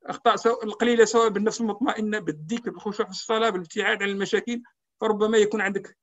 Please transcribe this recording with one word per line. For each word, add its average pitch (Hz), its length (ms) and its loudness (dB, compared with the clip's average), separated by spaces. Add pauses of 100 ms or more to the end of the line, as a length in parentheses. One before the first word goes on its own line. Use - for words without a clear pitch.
أخطاء 208 300 2
سواء 233 300 0
القليلة، 226 400 4
سواء 226 240 4
بالنفس 208 320 -2
المطمئنة، 214 580 -2
بالذكر، 160 520 -8
بالخشوع 196 340 -6
في 190 60 -18
الصلاة، 220 380 -2
بالابتعاد 196 540 -4
عن 202 60 -2
المشاكل، 202 520 -2 (400)
فربما 214 360 2
يكون 208 240 2
عندك 196 420 -4